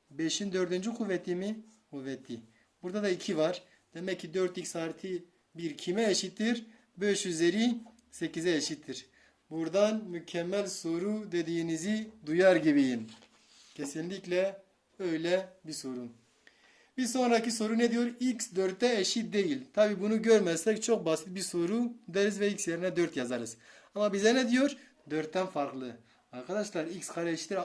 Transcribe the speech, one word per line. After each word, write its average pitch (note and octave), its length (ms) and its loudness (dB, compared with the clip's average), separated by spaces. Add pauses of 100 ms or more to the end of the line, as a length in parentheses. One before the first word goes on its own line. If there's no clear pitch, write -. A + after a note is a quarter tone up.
beşin D#3+ 420 -4
dördüncü F#3 420 -2
kuvveti F3+ 420 -4
mi? G#3 240 -4 (300)
Kuvveti. C3+ 520 -8 (460)
Burada G#3 160 -4
da G3+ 60 2
iki F#3 280 -2
var. E3 260 2 (300)
Demek F3+ 260 -6
ki D#3+ 140 -12
dört F#3 240 0
x F3 180 -8
artı E3 320 -6 (480)
bir D#3+ 220 -6
kime G#3 320 0
eşittir? G#3+ 560 0 (320)
Beş G3 280 0
üzeri F#3 500 4 (360)
sekize E3 440 0
eşittir. C#3+ 500 -4 (440)
Buradan G3 540 2
mükemmel F3 640 -4
soru F#3 640 -4
dediğinizi E3+ 760 -2 (180)
duyar F3+ 300 6
gibiyim. C#3 520 4 (680)
Kesinlikle F3 840 -4 (380)
öyle F3+ 500 0 (160)
bir D#3 80 -10
soru. B2 340 -8 (880)
Bir B3+ 80 0
sonraki A#3+ 460 4
soru A3 260 0
ne A#3 140 4
diyor? A#3+ 280 2
X B3 360 -2
dörtte F#3+ 440 2
eşit F#3 340 -2
değil. E3+ 280 0 (120)
Tabi G#3 280 4
bunu A3 200 2
görmezsek G#3+ 600 4
çok G3+ 220 0
basit D#3+ 220 0
bir F#3 140 -10
soru G#3+ 520 0 (140)
deriz G3+ 320 0
ve G#3 120 2
x - 160 -6
yerine E3+ 280 -2
dört E3+ 220 0
yazarız. A#2+ 400 -4 (380)
Ama G#3 180 0
bize G#3+ 220 6
ne B3+ 140 2
diyor? B3 280 2 (320)
Dörtten D#3 380 -2
farklı. C3 500 -6 (340)
Arkadaşlar F3 540 -4
x E3+ 220 -8
kare E3+ 240 -4
eşittir E3+ 340 -4